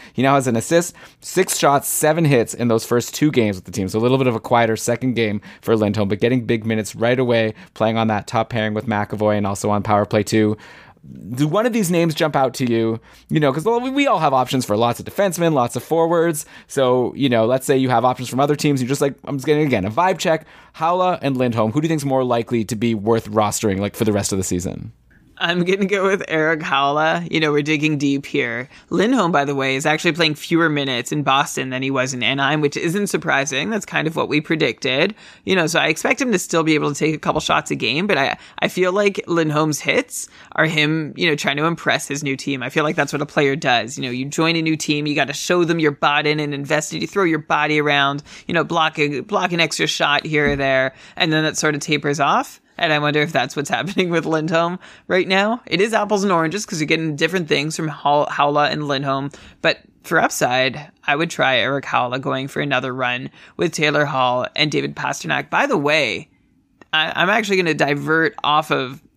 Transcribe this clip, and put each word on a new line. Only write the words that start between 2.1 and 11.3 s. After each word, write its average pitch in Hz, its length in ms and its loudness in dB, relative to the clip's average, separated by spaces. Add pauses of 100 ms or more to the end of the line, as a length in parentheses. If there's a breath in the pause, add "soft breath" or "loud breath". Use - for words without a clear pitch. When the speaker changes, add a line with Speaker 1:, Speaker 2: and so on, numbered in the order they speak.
Speaker 1:
hits 127 300 4
in 120 140 -2
those 113 160 2
first - 300 -2
two 151 160 2
games 110 260 2
with 90 80 -14
the - 60 -16
team. 92 180 -4
So 110 100 -2
a - 40 2
little 127 160 2
bit 131 80 2
of 120 80 2
a 110 60 -2
quieter 117 360 2
second 120 380 -2
game 107 260 0 (220 loud breath)
for 113 140 2
Lindholm, 104 320 2
but 104 120 -2
getting 120 260 2
big 113 200 0
minutes 110 280 -2
right 117 240 2
away, 117 360 2 (200 loud breath)
playing 113 220 0
on 113 120 2
that 104 180 -2
top 113 240 -2
pairing 107 240 -2
with 107 120 -4
McAvoy 104 520 0
and 101 80 0
also 101 240 -2
on 104 120 2
power 104 220 2
play 107 180 2
too. 107 340 2 (760 loud breath)